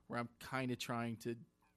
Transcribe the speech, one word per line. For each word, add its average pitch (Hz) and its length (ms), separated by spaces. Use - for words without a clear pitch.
where 120 100
I'm 127 100
kinda 131 260
trying 117 420
to 117 180